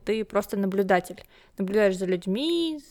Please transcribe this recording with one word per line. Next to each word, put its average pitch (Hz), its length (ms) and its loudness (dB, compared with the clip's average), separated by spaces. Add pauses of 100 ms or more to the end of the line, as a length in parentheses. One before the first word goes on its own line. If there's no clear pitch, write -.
Ты 214 200 -2
просто 202 320 -2
наблюдатель. 190 640 0 (340)
Наблюдаешь 196 400 2
за 185 80 -4
людьми, 285 840 -2